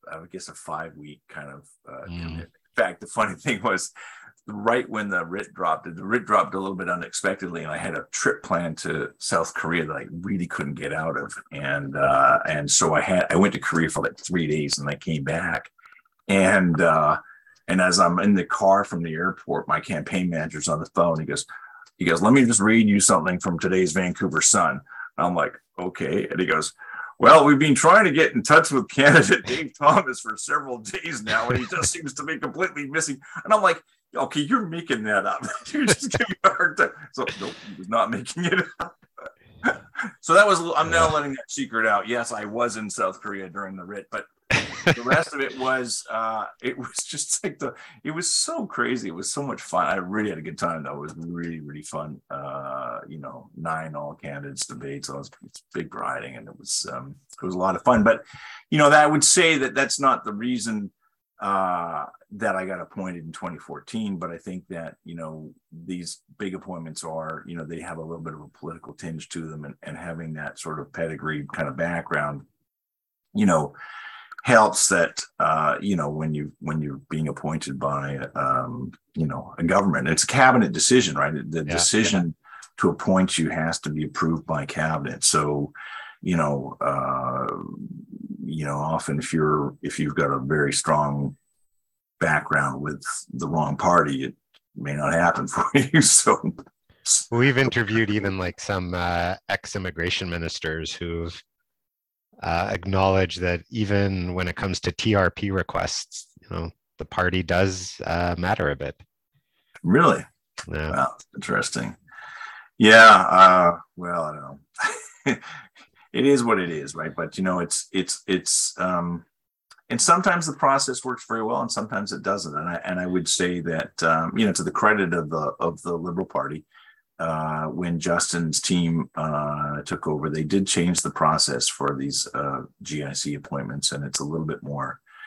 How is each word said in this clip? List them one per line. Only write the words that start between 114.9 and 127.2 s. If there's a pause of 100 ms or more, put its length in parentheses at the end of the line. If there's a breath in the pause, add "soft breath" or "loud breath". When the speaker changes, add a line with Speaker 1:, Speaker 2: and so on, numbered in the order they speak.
Speaker 1:
<laughs> (640 loud breath)
It
is
what
it
is,
right?
But,
you
know,
it's,
it's,
it's,
um, (640)
and
sometimes
the
process
works
very
well,
and
sometimes
it
doesn't.
And
I, (100)
and
I
would
say
that,
um,
you
know,
to
the
credit
of
the,
of
the
Liberal
Party, (560 soft breath)
uh,